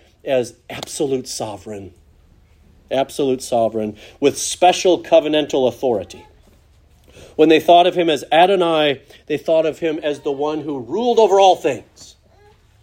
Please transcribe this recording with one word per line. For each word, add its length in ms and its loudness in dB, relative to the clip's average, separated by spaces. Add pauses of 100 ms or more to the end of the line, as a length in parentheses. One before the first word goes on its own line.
(240)
as 300 -4 (160)
absolute 560 -6
sovereign. 680 -12 (960)
Absolute 540 -2
sovereign 540 -2 (240)
with 180 2
special 640 0
covenantal 640 0
authority. 580 -4 (1080)
When 140 4
they 100 6
thought 300 6
of 80 -4
him 120 0
as 220 -2
Adonai, 720 2 (240)
they 120 -6
thought 280 0
of 140 -6
him 180 -4
as 220 -6
the 100 -6
one 300 -4
who 180 -8
ruled 400 -4
over 220 4
all 160 6
things. 580 -8 (680)